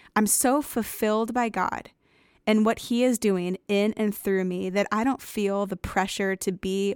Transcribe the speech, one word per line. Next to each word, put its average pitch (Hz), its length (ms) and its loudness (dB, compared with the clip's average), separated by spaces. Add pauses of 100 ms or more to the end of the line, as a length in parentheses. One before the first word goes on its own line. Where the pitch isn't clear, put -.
(160)
I'm 214 120 4
so 277 340 2
fulfilled 220 720 -2
by 240 160 0
God - 400 -4 (560)
and 214 180 4
what 220 140 2
He 240 260 0
is 254 140 4
doing 185 400 0 (100)
in 208 300 2
and 208 180 0
through 190 300 0
me 185 240 -4
that 196 220 0
I 214 120 0
don't 262 160 0
feel 202 460 -2
the 196 100 -6
pressure 190 600 -2
to 190 160 -4
be 196 440 -2